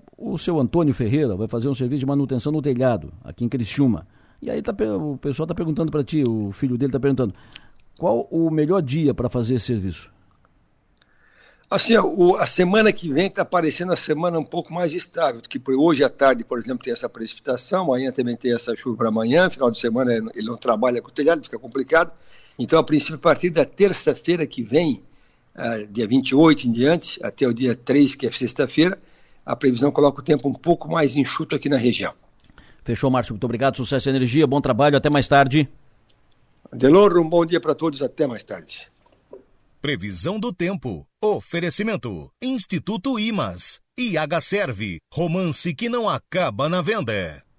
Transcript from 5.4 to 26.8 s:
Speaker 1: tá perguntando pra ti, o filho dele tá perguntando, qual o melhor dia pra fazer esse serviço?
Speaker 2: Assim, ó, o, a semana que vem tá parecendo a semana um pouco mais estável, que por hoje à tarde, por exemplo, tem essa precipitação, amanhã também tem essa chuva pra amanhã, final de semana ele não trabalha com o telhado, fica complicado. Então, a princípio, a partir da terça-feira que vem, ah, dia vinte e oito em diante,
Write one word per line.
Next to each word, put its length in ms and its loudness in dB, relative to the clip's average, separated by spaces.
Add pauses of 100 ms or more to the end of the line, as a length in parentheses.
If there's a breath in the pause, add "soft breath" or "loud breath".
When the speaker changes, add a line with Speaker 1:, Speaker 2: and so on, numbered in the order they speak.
Speaker 1:
tá 80 -4
perguntando 360 -2
pra 140 0
ti, 240 0
o 240 -2
filho 240 -2
dele 160 0
tá 80 -2
perguntando, 340 0 (640 loud breath)
qual 320 0
o 200 2
melhor 320 2
dia 320 0
pra 160 -4
fazer 240 -2
esse 120 -2
serviço? 440 -6 (1600 soft breath)
Speaker 2:
Assim, 260 2
ó, 80 4
o, 320 6
a 100 0
semana 460 4
que 200 -4
vem 180 2
tá 140 -2
parecendo 480 0
a 40 0
semana 420 -2
um 60 -4
pouco 280 -8
mais 220 -2
estável, 460 -4
que 180 -10
por 160 -2
hoje 280 4
à 60 4
tarde, 360 2
por 140 -4
exemplo, 240 -6
tem 100 -4
essa 160 -6
precipitação, 760 -6
amanhã 260 0
também 260 -2
tem 180 0
essa 200 -4
chuva 220 -6
pra 120 0
amanhã, 420 2
final 200 0
de 80 -6
semana 340 0
ele 340 -4
não 100 -8
trabalha 460 0
com 60 -20
o 40 -20
telhado, 320 0
fica 140 -12
complicado. 520 0 (480 soft breath)
Então, 200 2
a 40 4
princípio, 340 0
a 20 -14
partir 320 2
da 140 2
terça-feira 840 0
que 160 -8
vem, 400 0 (520)
ah, 360 -6
dia 160 -2
vinte 240 2
e 40 0
oito 320 6
em 60 0
diante, 500 0